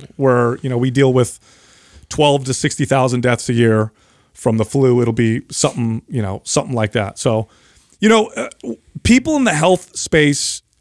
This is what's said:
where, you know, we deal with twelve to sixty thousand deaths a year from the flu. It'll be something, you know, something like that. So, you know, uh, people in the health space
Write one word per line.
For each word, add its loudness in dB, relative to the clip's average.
where, 2
you -8
know, -4
we 0
deal 4
with 0
twelve 2
to -4
sixty -4
thousand 0
deaths -2
a -2
year 2
from -2
the 0
flu. 2
It'll 0
be 0
something, -4
you -6
know, -6
something -4
like -2
that. -4
So, -2
you 4
know, 4
uh, -8
people 2
in 0
the 2
health 0
space 0